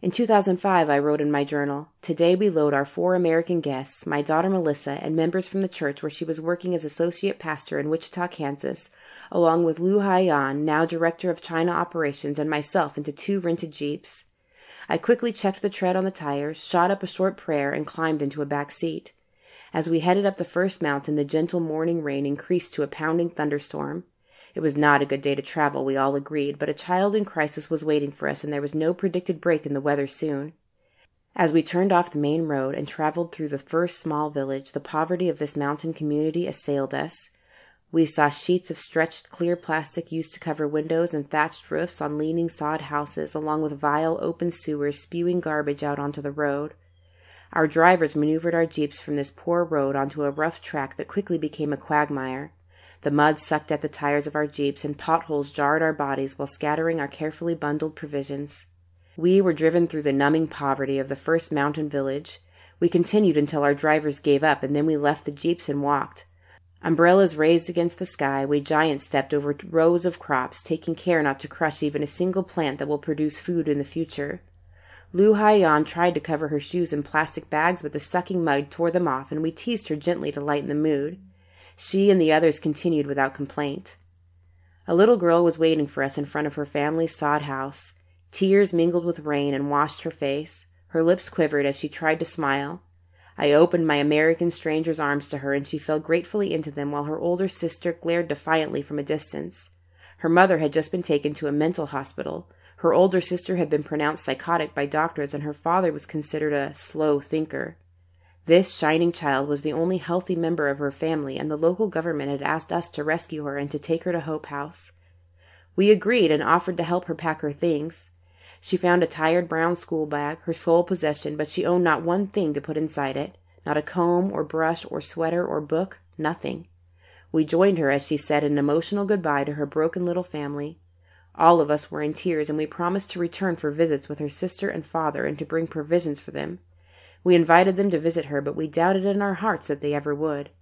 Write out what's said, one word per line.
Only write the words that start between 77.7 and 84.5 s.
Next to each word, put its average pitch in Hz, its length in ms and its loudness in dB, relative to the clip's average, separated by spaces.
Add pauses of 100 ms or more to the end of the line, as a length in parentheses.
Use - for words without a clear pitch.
but 151 100 -8
the 151 80 -6
sucking 180 440 -2
mud 143 260 0
tore 170 200 0
them 175 180 2
off, 135 240 -4
and 156 100 -2
we 160 80 0
teased 220 380 -6
her 156 80 -2
gently 147 360 -2
to 143 80 -6
lighten 147 280 -2
the 143 60 -2
mood. 151 440 0 (580)
She 196 340 2
and 190 100 6
the 156 120 6
others 156 260 4
continued 151 480 0
without 139 280 -2
complaint. 143 640 -6 (920)